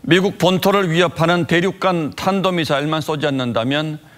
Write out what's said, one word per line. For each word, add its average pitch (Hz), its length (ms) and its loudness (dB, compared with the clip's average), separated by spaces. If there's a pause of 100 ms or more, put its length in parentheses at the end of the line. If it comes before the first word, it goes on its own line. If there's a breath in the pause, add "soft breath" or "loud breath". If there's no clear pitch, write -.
미국 180 300 2
본토를 190 540 2
위협하는 170 540 2
대륙간 175 720 0
탄도미사일만 160 840 -2
쏘지 151 240 -4
않는다면 135 720 -2 (200 loud breath)